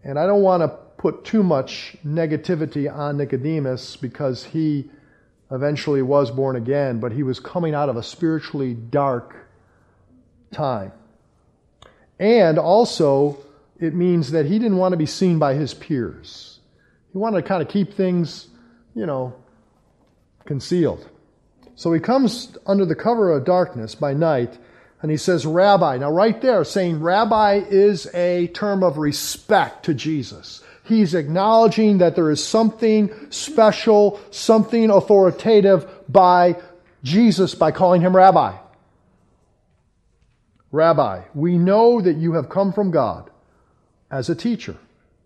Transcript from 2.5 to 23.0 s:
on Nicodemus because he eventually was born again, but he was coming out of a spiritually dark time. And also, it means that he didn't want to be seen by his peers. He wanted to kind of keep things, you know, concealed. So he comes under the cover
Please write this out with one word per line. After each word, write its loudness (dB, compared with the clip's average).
on -8
Nicodemus -6
because -8
he -4
eventually -4
was 0
born -4
again, -4
but -8
he -6
was -6
coming -6
out -2
of -4
a -8
spiritually -6
dark -4
time. -6
And 2
also, 0
it -6
means 0
that 0
he -2
didn't 0
want 0
to -2
be -2
seen -2
by 0
his -6
peers. -10
He -10
wanted -4
to -12
kind -2
of -6
keep -2
things, -4
you -8
know, -8
concealed. -4
So -4
he 0
comes -2
under 2
the -2
cover 0